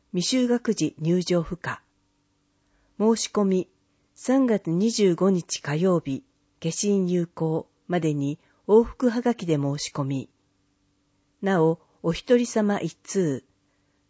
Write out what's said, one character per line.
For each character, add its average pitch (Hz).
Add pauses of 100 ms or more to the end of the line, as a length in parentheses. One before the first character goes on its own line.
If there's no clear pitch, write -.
(120)
未 247
就 247
学 240
時 156
入 170
場 175
不 170
可。 - (1200)
申 220
し -
込 208
み、 185 (440)
三 262
月 208
二 202
十 196
五 185
日 180
火 147
曜 175
日、 135 (340)
消 202
印 190
有 175
効 160 (180)
ま 175
で 156
に 143 (280)
往 220
復 -
は 233
が 233
き 196
で 160
申 139
し -
込 147
み。 135 (1120)
な 190
お、 165 (220)
お 170
一 247
人 240
様 208
一 -
通、 156 (680)